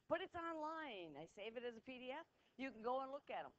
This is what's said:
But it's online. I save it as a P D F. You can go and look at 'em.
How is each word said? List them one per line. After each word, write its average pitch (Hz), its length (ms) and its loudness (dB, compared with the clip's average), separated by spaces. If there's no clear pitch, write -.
But 330 160 8
it's 349 160 -4
online. 302 800 0
I 165 160 -6
save 226 240 -4
it 240 80 -2
as 233 80 -2
a 226 80 -12
P 254 160 -6
D 254 160 -2
F. 330 80 -4
You 262 160 0
can 220 80 -10
go 247 240 4
and 262 80 -4
look 285 160 -6
at 185 160 -2
'em. 131 160 -4